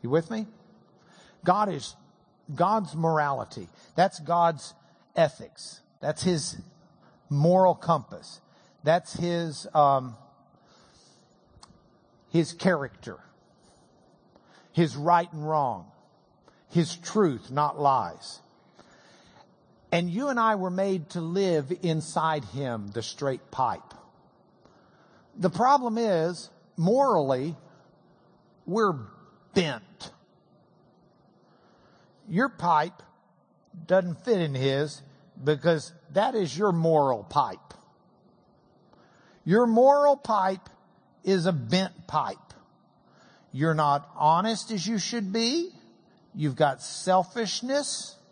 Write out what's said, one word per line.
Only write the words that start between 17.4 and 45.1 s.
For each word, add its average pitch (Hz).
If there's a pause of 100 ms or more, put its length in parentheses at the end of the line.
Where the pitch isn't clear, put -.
not 147
lies. 123 (1500)
And 175
you 247
and 247
I 220
were 185
made 190
to 175
live 170 (120)
inside 156
him, 113
the 113
straight -
pipe. - (1400)
The 175
problem 247
is, 180 (280)
morally, 165 (1080)
we're 202 (600)
bent. 147 (2500)
Your 220
pipe 170 (840)
doesn't 180
fit 220
in 151
his 135 (420)
because 151 (200)
that 214
is 160
your 202
moral 147
pipe. 120 (1700)
Your 220
moral 277
pipe 196 (560)
is 185
a 190
bent 165
pipe. 131 (1120)
You're 156
not 147
honest 220
as 180
you 226
should 196